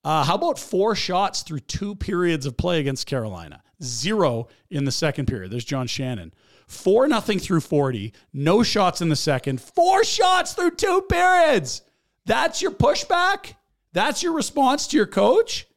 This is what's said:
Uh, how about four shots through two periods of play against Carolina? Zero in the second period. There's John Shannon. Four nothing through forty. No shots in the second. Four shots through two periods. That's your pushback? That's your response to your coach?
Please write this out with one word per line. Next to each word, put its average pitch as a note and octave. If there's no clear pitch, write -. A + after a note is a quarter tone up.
Uh, D3+
how D#3+
about D#4+
four G3+
shots F#3+
through D#3
two -
periods E3+
of B2+
play F3
against C#3
Carolina? F2+
Zero B2
in C#3
the C3+
second D3
period. G2
There's A#2+
John C3
Shannon. A#2
Four A3+
nothing G#3+
through E3+
forty. B2+
No D#3+
shots F#3+
in E3+
the D3+
second. C3+
Four F#4
shots F#4
through F4
two F#4+
periods. E4+
That's -
your F#4
pushback? F#4
That's C#4+
your F4
response C#4+
to -
your G#3
coach? C4